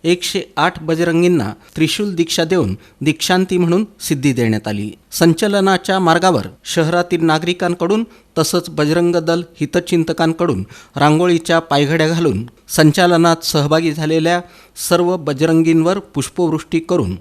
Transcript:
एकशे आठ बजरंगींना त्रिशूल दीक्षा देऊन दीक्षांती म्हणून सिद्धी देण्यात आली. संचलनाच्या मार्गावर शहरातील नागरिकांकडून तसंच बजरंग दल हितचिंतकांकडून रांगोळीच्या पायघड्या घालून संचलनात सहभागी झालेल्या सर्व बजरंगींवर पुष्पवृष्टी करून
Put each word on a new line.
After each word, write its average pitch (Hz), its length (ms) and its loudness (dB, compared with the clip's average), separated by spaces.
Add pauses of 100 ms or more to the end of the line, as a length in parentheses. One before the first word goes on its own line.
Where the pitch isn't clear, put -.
एकशे 175 360 -2 (160)
आठ 160 260 -2
बजरंगींना 165 680 0 (240)
त्रिशूल 175 380 -2
दीक्षा 165 300 -2
देऊन 156 320 0 (240)
दीक्षांती 180 580 0
म्हणून 175 260 2 (160)
सिद्धी 139 320 -2
देण्यात 113 360 -2
आली. 104 220 -6 (220)
संचलनाच्या 190 840 0
मार्गावर 170 480 2 (180)
शहरातील 170 600 0
नागरिकांकडून 175 800 0 (340)
तसंच - 300 0
बजरंग 165 480 0
दल 170 260 -2 (180)
हितचिंतकांकडून 160 1040 -2 (320)
रांगोळीच्या 165 640 2
पायघड्या 156 500 0
घालून 151 360 0 (240)
संचलनात 165 760 4
सहभागी 156 480 0
झालेल्या 160 480 0 (480)
सर्व 175 280 2
बजरंगींवर 160 840 2
पुष्पवृष्टी 160 840 -4
करून 139 400 -2